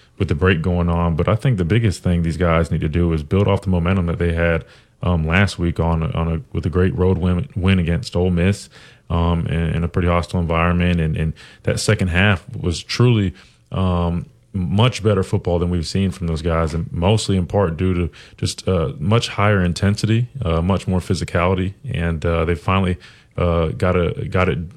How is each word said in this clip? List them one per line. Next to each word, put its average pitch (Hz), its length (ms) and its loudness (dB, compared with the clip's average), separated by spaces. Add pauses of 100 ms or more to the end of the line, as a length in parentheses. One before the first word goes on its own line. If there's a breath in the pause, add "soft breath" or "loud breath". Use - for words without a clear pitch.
(180 loud breath)
with 92 100 0
the 87 60 0
break 80 280 -2
going 87 260 0
on. 85 260 0
But 85 140 0
I - 80 2
think 123 220 0
the 90 60 -2
biggest 104 380 0
thing 87 200 0
these 80 160 -2
guys 82 340 2
need 78 80 -2
to 80 80 -2
do 85 240 0
is 78 100 -2
build 95 240 0
off 98 160 0
the 95 80 -4
momentum 90 360 0
that 82 120 -4
they 85 140 0
had, 85 320 0 (360 soft breath)
um, 87 240 0
last 90 360 2
week 85 180 0
on, 82 240 0 (100)
on 82 200 -2
a, 80 80 -2 (120)
with 85 140 -4
a 85 40 0
great 90 260 2
road 90 220 2
win, 87 360 0
win 92 240 2
against 85 380 -2
Ole 90 140 2
Miss, 90 380 0 (420 loud breath)
um, 85 360 0
in, 80 300 -2
in 82 80 -2
a 82 40 -2
pretty 90 200 0
hostile 87 320 0
environment. 87 600 2
And, 78 160 0
and 80 180 -2 (280 loud breath)
that - 160 -2
second 101 300 0
half 92 360 2 (120)
was 85 260 -4
truly, 113 500 2 (380 loud breath)
um, 87 560 0 (280)
much 98 500 0
better 98 180 2
football 87 380 0
than 87 100 0
we've 85 160 -2
seen 95 240 0
from 85 160 -6
those 78 160 -2
guys, 82 320 0
and 82 180 -4
mostly 98 440 2
in 87 100 0
part 92 300 0
due 92 180 0
to 85 160 0 (280 loud breath)
just, - 280 -6
uh, 82 320 0
much 101 300 0
higher 101 340 2
intensity, 101 680 0 (160)
uh, 82 160 2
much 92 280 0
more 90 120 0
physicality, 90 720 0 (140)
and, 85 380 -2
uh, 82 180 2
they 85 120 0
finally, 92 400 0 (400 loud breath)
uh, 85 320 2
got 90 260 0
a, - 340 0
got 92 200 2
it, 80 100 -2 (180)